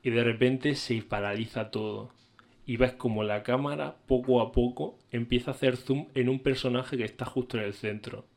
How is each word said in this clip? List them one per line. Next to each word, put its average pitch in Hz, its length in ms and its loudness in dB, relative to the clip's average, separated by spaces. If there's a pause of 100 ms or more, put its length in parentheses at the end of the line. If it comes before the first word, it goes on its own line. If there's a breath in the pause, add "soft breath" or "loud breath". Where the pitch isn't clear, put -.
Y 123 80 0
de 117 140 2
repente 127 500 2
se 117 280 -2
paraliza 107 680 -4
todo. 107 420 -6 (540 soft breath)
Y 120 120 -2
ves 127 140 6
como 107 300 0
la 104 220 0
cámara, 143 520 -2 (100)
poco 123 340 6
a 110 100 0
poco, 123 480 0 (140)
empieza 123 400 0
a - 20 -6
hacer 127 220 2
zoom 135 380 -2
en 127 140 2
un 131 120 0
personaje 131 560 0
que 117 80 0
está - 200 -8
justo 123 320 -4
en 110 80 -2
el 101 80 -4
centro. 107 540 -8 (100)